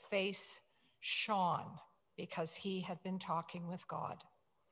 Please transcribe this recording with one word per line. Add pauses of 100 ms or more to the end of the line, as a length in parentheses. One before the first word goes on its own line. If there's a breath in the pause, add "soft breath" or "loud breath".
(100)
face (380 soft breath)
shone (400)
because
he
had
been
talking
with
God. (500 soft breath)